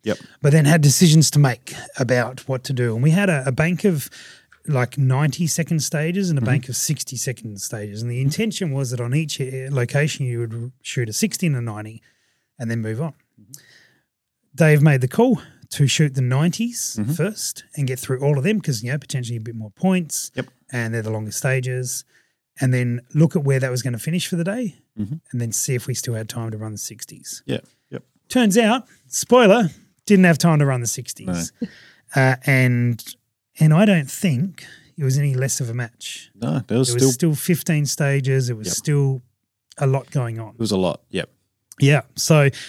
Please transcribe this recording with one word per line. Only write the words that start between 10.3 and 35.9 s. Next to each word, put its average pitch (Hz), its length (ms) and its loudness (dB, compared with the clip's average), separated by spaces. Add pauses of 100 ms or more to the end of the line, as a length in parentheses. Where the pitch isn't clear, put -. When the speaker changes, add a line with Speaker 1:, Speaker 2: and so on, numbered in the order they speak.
Speaker 2:
would 117 140 -6
r-, 117 160 -8 (120)
shoot 120 260 -4
a 107 40 -8
sixty - 340 -2
and 143 100 0
a 120 40 -4
ninety 110 420 -10 (560)
and 113 120 -6
then 117 100 -4
move 110 200 -6
on. 156 120 -6 (280)
Speaker 1:
Mm-hmm. 104 120 -20 (1000)
Speaker 2:
They've 151 280 6
made 143 180 6
the 127 80 0
call 233 320 2 (300)
to 143 160 0
shoot 135 280 0
the 135 80 -2
nineties 160 760 -2
Speaker 1:
Mm-hmm. 110 140 -2
Speaker 2:
first 175 520 -6 (120)
and 143 100 -2
get 127 120 -6
through 131 220 -6
all 143 180 2
of 127 60 -2
them 208 160 0
'cause, 113 220 -4
you 120 100 -6
know, 151 60 -4
potentially 120 380 -6
a 113 40 -8
bit 117 140 -10
more 110 160 -12
points. 185 640 -2
Speaker 1:
Yep. 127 120 -6 (260)
Speaker 2:
And 117 220 -4
they're 113 80 -4
the 110 80 -6
longest 107 280 -6
stages. 127 640 -4 (560)
And 131 120 2
then 123 300 -2 (120)
look 151 220 4
at 151 80 -2
where 135 160 0
that 131 100 -2
was 123 120 -4
gonna 120 160 -6
finish 165 280 -4
for 180 100 -4
the 170 80 -2
day 202 320 -6 (220)
Speaker 1:
Mm-hmm. 107 180 -6 (140)
Speaker 2:
and 123 120 -4
then 113 100 -6
see - 220 -4
if 120 120 -4
we 127 60 -4
still 117 220 -6
had 110 140 -6
time 117 240 -8
to 110 40 -8
run 110 160 -10
the 104 60 -10
sixties. - 640 -16
Speaker 1:
Yeah, - 140 -4 (320)
yep. - 120 -12 (280)
Speaker 2:
Turns 214 260 4
out, 233 300 2 (220)
spoiler, 226 640 6 (360)
didn't 190 180 6
have 170 140 6
time 160 220 4
to 147 60 4
run 127 140 0
the 120 60 -6
sixties. - 760 -6
Speaker 1:
No. - 80 -6 (460)
Speaker 2:
Uh, 131 220 4 (100)
and, 123 580 2 (560)
and 156 140 6
I 185 100 6
don't 170 260 2
think 170 540 -2 (320)
it 151 80 -4
was 131 140 0
any 143 160 0
less 127 260 -2
of 123 80 -4
a 113 60 -6
match. - 600 -10